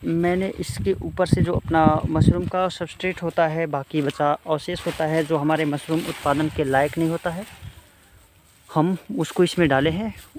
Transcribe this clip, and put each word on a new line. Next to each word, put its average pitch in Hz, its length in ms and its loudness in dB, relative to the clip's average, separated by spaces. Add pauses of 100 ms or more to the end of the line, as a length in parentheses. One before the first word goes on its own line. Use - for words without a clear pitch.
मैंने 180 460 0
इसके - 440 -4
ऊपर 180 320 -2
से 175 160 0
जो 175 120 2
अपना 160 560 2
मशरूम 160 380 4
का 185 220 0
substrate 175 540 -6
होता 165 240 2
है, 160 180 -2
बाकी 147 360 -2
बचा 147 300 0 (160)
अवशेष 165 380 -4
होता 160 200 -2
है, 160 200 2
जो 156 120 0
हमारे 156 280 2
मशरूम 147 340 -2
उत्पादन 156 500 0
के 151 140 -2
लायक 139 340 2
नहीं 165 120 0
होता 170 200 -4
है, 180 160 -8 (1300)
हम 170 240 2 (220)
उसको 165 240 0
इसमें 170 260 2
डाले 139 200 4
हैं। 202 260 -4 (240)